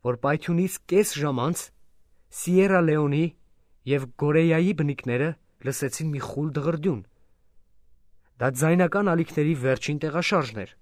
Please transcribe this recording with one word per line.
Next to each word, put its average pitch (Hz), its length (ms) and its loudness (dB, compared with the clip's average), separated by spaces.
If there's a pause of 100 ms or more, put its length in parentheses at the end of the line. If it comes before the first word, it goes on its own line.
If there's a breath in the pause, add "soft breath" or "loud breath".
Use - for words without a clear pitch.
որ 123 180 -4
պայթյունից 170 640 0
կես 202 320 2
ժամ 143 280 -2
անց 165 200 -2 (720)
Սիերա 185 500 2
Լեոնի 151 420 2 (640)
և 135 200 0 (120)
Գորեայի 165 540 4
բնիկները 143 560 -2 (320)
լսեցին 135 500 -4
մի 143 120 -4
խուլ 147 280 -4
դղրդյուն։ 151 520 -2 (1400)
Դա 120 100 0
ձայնական 175 600 2
ալիքների 160 420 0
վերջին 135 480 -2
տեղաշարժն 156 560 -2
էր 95 240 -10